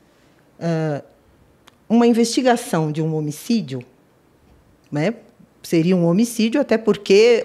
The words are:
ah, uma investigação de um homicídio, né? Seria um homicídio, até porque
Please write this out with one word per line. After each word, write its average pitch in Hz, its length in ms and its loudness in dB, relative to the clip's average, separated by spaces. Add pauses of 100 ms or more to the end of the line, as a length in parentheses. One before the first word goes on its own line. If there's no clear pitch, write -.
(580)
ah, 160 440 -4 (840)
uma 233 180 4
investigação 233 840 0
de 156 120 -6
um 156 120 -4
homicídio, 147 720 -6 (1040)
né? 160 240 -2 (480)
Seria 170 320 0
um 170 120 2
homicídio, 226 540 0
até 247 160 0
porque 214 680 2